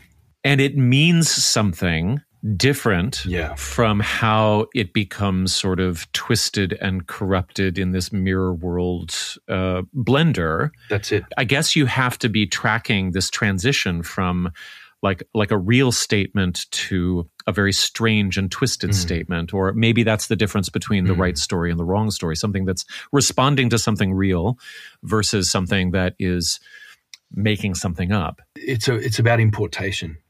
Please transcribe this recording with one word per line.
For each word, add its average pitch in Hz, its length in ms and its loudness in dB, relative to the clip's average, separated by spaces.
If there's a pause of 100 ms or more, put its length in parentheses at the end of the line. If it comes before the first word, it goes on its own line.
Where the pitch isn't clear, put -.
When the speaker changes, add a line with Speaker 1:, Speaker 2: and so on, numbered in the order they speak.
(440)
Speaker 1:
And 135 160 4
it 135 160 2
means 147 540 4
something 92 920 0 (360)
different 117 720 0
Speaker 2:
Yeah. 87 300 -4
Speaker 1:
from 110 420 0
how 107 760 2
it 107 200 -2
becomes 95 600 0
sort 92 280 0
of 90 320 -2
twisted 101 680 0
and 92 280 -4
corrupted 95 720 -2
in 92 120 0
this 92 220 -2
mirror 92 420 0
world, 87 580 -4 (360)
uh, 92 340 -2 (120)
blender. 120 760 2 (180)
Speaker 2:
That's 104 220 -4
it. 101 140 0 (120)
Speaker 1:
I 131 80 -2
guess 139 300 0
you 147 120 2
have 123 340 0
to 123 80 0
be 107 180 0
tracking 107 640 0
this 90 180 -2
transition 95 760 0
from, 90 480 -2 (500)
like, 98 220 0 (100)
like, 104 160 0
a 107 80 2
real 120 320 4
statement 98 800 0
to 90 580 -2 (200)
a 107 40 -2
very 101 200 2
strange 107 640 0
and 95 140 -2
twisted - 380 -2
Speaker 2:
Mm. 101 40 2
Speaker 1:
statement. 87 580 -2
Or 95 200 0
maybe 113 320 2
that's 107 240 0
the 113 80 0
difference 95 320 0
between 95 380 0
the 92 80 4
Speaker 2:
Mm. 85 40 0
Speaker 1:
right 90 180 2
story 85 360 -2
and 85 60 -2
the 85 60 -2
wrong 101 280 0
story, 82 240 -4
something 98 280 -2
that's 92 200 -2 (280)
responding 135 580 4
to 117 80 2
something 101 360 0
real 95 440 2 (440)
versus 104 480 0
something 92 400 0
that 90 300 0
is 90 400 -2 (720)
making 101 400 -2
something 90 380 -2
up. 87 280 -2 (140)
Speaker 2:
It's 127 320 -4
a, 127 80 2
it's 113 240 -2
about 117 220 4
importation, 95 800 -2 (100)